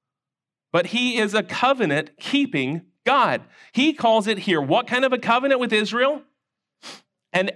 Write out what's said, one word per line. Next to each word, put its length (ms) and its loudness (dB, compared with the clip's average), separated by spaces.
But 160 0
he 300 -2
is 180 0
a 80 0
covenant-keeping 1400 -2
God. 380 2
He 220 2
calls 320 2
it 120 -2
here, 220 0
what 260 0
kind 180 0
of 80 0
a 60 -2
covenant 420 0
with 120 -2
Israel? 500 0
An 240 0